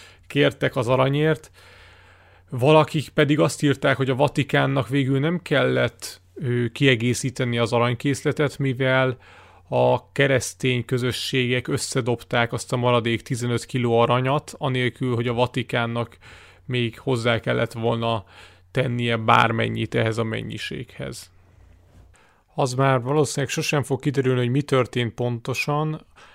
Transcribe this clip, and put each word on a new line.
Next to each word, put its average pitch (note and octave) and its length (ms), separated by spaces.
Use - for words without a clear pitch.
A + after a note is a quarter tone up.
kértek C#3+ 480
az A#2+ 120
aranyért. C#3 640
Valakik D3 600
pedig D3 300
azt D#3 240
írták, C#3 340
hogy C3 120
a C3 60
Vatikánnak C#3 760
végül C3+ 300
nem E3 220
kellett, B2+ 800
ö, A#2+ 360
kiegészíteni B2 840
az A#2 160
aranykészletet, B2+ 840
mivel C3 600
a B2 440
keresztény C3 720
közösségek B2 840
összedobták B2 840
azt - 200
a B2+ 40
maradék A#2+ 440
tizenöt A#2+ 440
kiló A#2+ 340
aranyat, B2+ 580
anélkül, B2+ 580
hogy A#2+ 120
a B2 60
Vatikánnak A#2 840
még A#2+ 340
hozzá A#2 400
kellett A#2+ 320
volna A#2 520
tennie A#2+ 460
bármennyit A2+ 760
ehhez A2+ 220
a A2+ 60
mennyiséghez. A2+ 1080
Az C3+ 180
már C3 280
valószínűleg C#3 520
sosem D3 300
fog B2+ 160
kiderülni, B2+ 400
hogy A#2+ 100
mi C3+ 120
történt B2 520
pontosan, C3+ 920